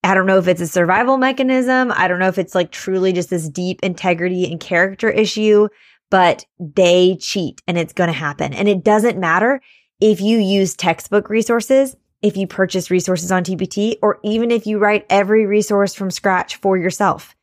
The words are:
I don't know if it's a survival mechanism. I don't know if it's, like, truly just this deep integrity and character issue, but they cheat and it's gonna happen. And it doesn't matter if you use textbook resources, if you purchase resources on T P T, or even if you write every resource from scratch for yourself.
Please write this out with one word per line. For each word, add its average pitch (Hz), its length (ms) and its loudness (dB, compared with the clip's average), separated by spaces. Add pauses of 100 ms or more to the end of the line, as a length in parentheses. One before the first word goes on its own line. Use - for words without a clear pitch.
I 185 100 2
don't 190 120 2
know 190 120 4
if 175 80 2
it's 175 140 0
a 170 80 -4
survival 196 480 2
mechanism. 262 800 0
I 185 100 0
don't 180 140 -2
know 185 80 2
if 185 100 -2
it's, 175 160 -6
like, 175 160 0
truly 190 420 -2
just 175 160 -4
this 160 200 -4
deep 180 340 -6
integrity 180 640 -2
and 165 120 -10
character 190 500 -2
issue, 214 560 2 (440)
but 180 360 2 (140)
they 180 560 2
cheat - 500 -6
and 175 100 -4
it's 170 160 -4
gonna 170 200 -2
happen. 147 420 -8
And 202 140 0
it 190 160 0
doesn't 214 340 2
matter 190 420 0 (380)
if 208 220 2
you 220 160 2
use 196 400 0
textbook - 540 -2
resources, 233 680 0 (240)
if 202 160 -2
you 190 100 -4
purchase 185 440 -4
resources 180 420 -2
on 185 120 0
T 185 120 -6
P 180 100 -4
T, 214 360 -4
or 208 200 0
even 226 280 -2
if 226 160 -2
you 214 120 -2
write 208 300 0
every 202 380 2
resource 202 480 0
from 190 160 -6
scratch - 460 -2
for 190 200 0
yourself. 185 680 -2